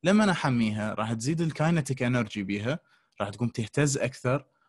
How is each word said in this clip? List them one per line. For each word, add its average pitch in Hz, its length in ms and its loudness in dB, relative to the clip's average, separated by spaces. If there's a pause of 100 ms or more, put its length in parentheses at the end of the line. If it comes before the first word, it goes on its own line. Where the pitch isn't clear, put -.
لما 202 280 4
أحميها 110 640 0
راح 110 180 -2
تزيد 131 280 -2
الكاينتيك 156 600 0
انرجي 120 400 0
بيها، 101 360 -2 (420)
راح 101 80 -2
تقوم 104 200 -4
تهتز 135 500 0
أكثر، 131 480 -2 (220)